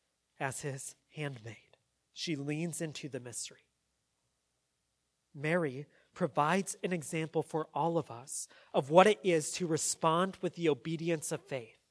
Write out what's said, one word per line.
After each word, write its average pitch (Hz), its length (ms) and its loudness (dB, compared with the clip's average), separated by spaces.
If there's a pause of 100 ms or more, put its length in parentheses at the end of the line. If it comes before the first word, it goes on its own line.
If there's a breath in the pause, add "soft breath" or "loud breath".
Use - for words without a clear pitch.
(400)
as 135 220 -6
his 139 340 -8 (180)
handmaid. 123 640 -12 (340)
She - 220 -6
leans 151 460 -4
into 156 280 -8
the 127 120 -8
mystery. - 480 -12 (1600)
Mary 151 540 -2 (260 soft breath)
provides 165 680 0
an 175 100 -2
example 160 520 -2
for 156 280 -4
all 165 260 2
of 139 120 -4
us 120 380 -10 (260 soft breath)
of 139 160 2
what 180 160 10
it 208 160 4
is 165 300 2
to 180 160 -4
respond 165 720 2
with 170 160 -4
the 170 120 2
obedience 160 640 -2
of 156 100 -4
faith 123 380 -12 (120)